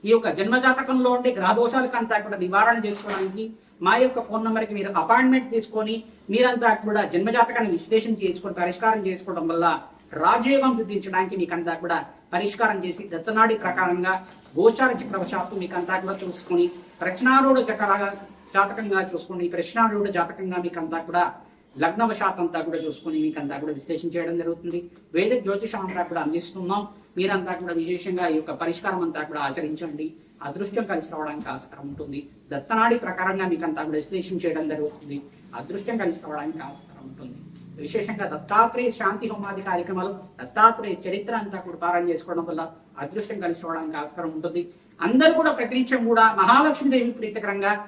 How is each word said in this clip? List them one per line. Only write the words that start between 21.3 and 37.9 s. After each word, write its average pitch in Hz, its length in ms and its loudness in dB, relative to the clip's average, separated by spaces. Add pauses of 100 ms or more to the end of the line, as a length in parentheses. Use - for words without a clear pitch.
లగ్నవశాత్ 202 600 0
అంతా 170 240 -2
కూడా 165 180 -4
చూసుకొని 156 400 -4
మీకంతా 143 380 -4
కూడా 156 160 -4
విశ్లేషణ 165 340 -6
చేయడం 170 300 -4
జరుగుతుంది. 170 360 -4 (380)
వేదిక 226 300 2
జ్యోతిషం 202 400 -4
అంతా 180 240 -4
కూడా 170 160 -2
అందిస్తున్నాం. 180 560 -4 (340)
మీరంతా 185 420 0
కూడా 170 220 -6
విశేషంగా 180 520 -2
ఈ 156 60 0
యొక్క 156 140 -6 (100)
పరిష్కారం 175 440 -2
అంతా 151 220 -4
కూడా 151 180 -6
ఆచరించండి. 156 600 -6 (400)
అదృష్టం 196 460 -4
కలిసి 160 200 -4
రావడానికి 151 420 -6
ఆస్కారం 131 360 -16
ఉంటుంది. 139 300 -10 (320)
దత్తనాడి 220 520 2
ప్రకారంగా 185 480 -2
మీకంతా 156 360 -2
కూడా 151 120 -2
విశ్లేషణ 180 440 -6
చేయడం 160 280 0
జరుగుతుంది. 147 460 -6 (420)
అదృష్టం 196 420 -6
కలిసి 170 220 -2
రావడానికి 156 460 -8
ఆస్కారం - 400 -20
ఉంటుంది. - 260 -16 (460)
విశేషంగా 208 500 -4